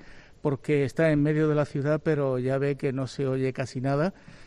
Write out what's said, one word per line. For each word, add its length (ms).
porque 440
está 260
en 100
medio 280
de 80
la 80
ciudad, 400
pero 340
ya 200
ve 180
que 160
no 160
se 180
oye 260
casi 280
nada. 340